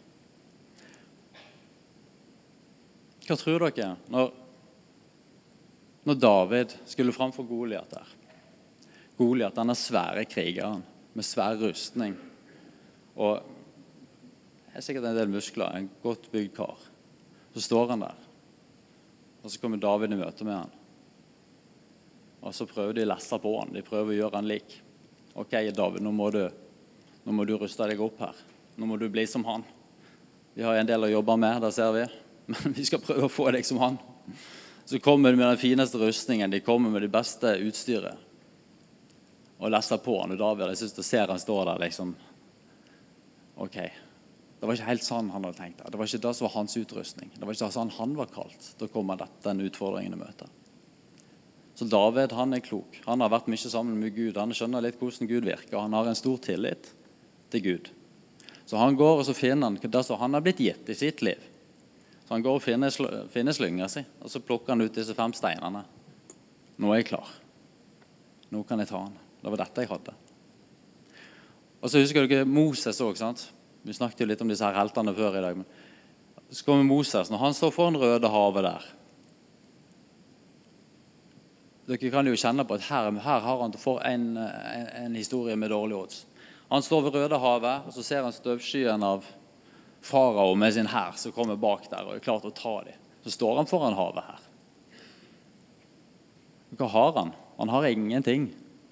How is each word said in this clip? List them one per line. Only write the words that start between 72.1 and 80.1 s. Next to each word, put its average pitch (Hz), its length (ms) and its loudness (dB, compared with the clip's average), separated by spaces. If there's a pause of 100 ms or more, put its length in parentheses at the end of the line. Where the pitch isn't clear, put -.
dere 135 240 4
Moses 139 480 2
også, 113 240 -2
sant? 117 240 -6 (420)
Vi 104 60 -8
snakket 117 260 -4
jo 120 80 2
litt 107 160 0
om 113 80 0
disse 104 140 0
her 101 100 2
heltene 104 400 2
før 101 240 0
i - 60 0
dag, 90 160 -4
men - 880 -20
så - 160 -10
kommer 139 160 6
Moses, 135 480 4
når 107 80 -2
han 139 160 2
står 160 160 2
foran 170 280 2
Røde 120 320 4
havet 101 360 4
der. 85 200 -4 (3000)